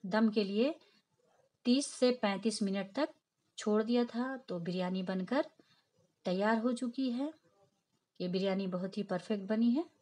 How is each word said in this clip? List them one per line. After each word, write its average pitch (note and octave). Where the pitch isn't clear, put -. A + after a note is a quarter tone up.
दम G#3+
के G#3+
लिए G#3+
तीस C4
से B3
पैंतीस G3+
मिनट G3
तक D4
छोड़ G#3+
दिया A#3+
था। B3
तो F3+
बिरयानी F#3
बनकर F#3+
तैयार G3+
हो A#3+
चुकी B3+
है। C4+
ये F3+
बिरयानी F#3+
बहुत F#3
ही G3+
परफेक्ट G3
बनी A3
है D4